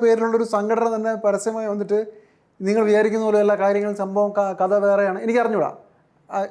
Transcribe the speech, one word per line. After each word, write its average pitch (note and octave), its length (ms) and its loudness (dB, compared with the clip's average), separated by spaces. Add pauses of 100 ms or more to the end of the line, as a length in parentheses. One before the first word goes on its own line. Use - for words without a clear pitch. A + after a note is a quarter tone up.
പേരിലുള്ളൊരു A3+ 420 2 (100)
സംഘടന A3 400 0
തന്നെ A3 160 -2 (120)
പരസ്യമായി A3 480 -2
വന്നിട്ട് G3+ 280 -2 (680)
നിങ്ങൾ G#3+ 220 2
വിചാരിക്കുന്ന G#3+ 380 2
പോലെ G#3 160 2
എല്ലാ G#3 200 2
കാര്യങ്ങളും G3+ 400 0
സംഭവം G3+ 340 0
ക-, G3 220 0
കഥ F#3+ 140 2 (120)
വേറെയാണ്. G3+ 400 2
എനിക്കറിഞ്ഞൂടാ, A3 460 0 (640)
ആ, G3 40 -2 (120)